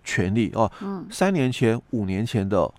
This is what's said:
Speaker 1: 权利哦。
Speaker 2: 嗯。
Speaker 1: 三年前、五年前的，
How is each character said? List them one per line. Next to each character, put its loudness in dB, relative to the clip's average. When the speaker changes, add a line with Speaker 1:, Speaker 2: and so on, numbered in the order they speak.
Speaker 1:
权 0
利 2
哦。 2
Speaker 2:
嗯。 -8
Speaker 1:
三 0
年 2
前、 2
五 -2
年 -2
前 -2
的， 2